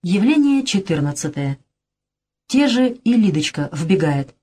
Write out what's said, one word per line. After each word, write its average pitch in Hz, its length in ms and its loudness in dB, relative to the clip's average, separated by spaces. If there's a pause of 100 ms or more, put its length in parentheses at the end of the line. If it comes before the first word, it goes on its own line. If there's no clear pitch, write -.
Явление 269 600 2
четырнадцатое. 143 920 -4 (880)
Те 285 180 2
же 254 220 2
и 240 260 -2
Лидочка 156 580 0
вбегает. 151 720 -2